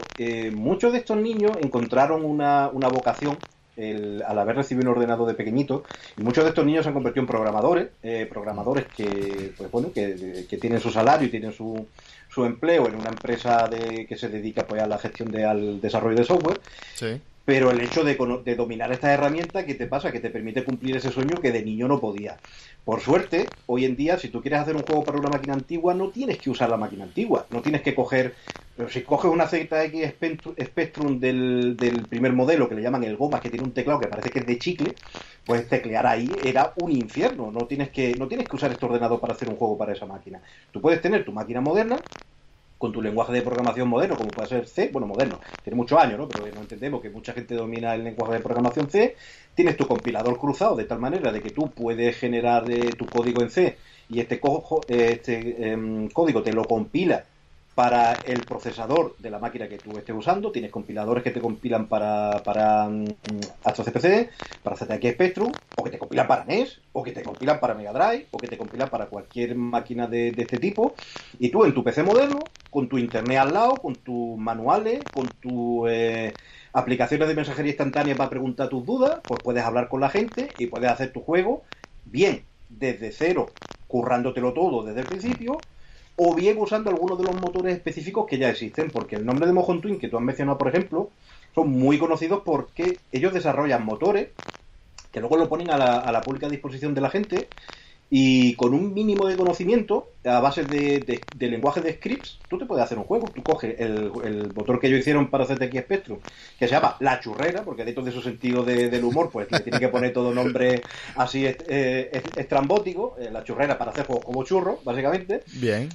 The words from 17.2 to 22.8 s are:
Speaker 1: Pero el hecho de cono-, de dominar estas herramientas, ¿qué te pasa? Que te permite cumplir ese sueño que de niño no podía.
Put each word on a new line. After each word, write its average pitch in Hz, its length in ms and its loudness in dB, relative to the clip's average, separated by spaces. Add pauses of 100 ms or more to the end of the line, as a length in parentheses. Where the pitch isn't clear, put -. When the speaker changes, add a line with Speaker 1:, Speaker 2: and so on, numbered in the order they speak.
Speaker 1:
Pero 131 260 6
el 123 100 4
hecho 139 240 2
de 143 120 4
cono-, 123 220 0
de 120 180 -2
dominar 117 360 -2
estas 143 180 2
herramientas, 156 540 2
¿qué 139 100 -6
te 160 120 -4
pasa? 147 260 -2
Que 120 80 -6
te 117 80 -4
permite 113 360 -4
cumplir 131 320 -2
ese 127 140 -2
sueño 139 300 0
que 135 100 2
de 113 120 0
niño 110 260 -2
no 143 100 2
podía. 104 380 -6 (480)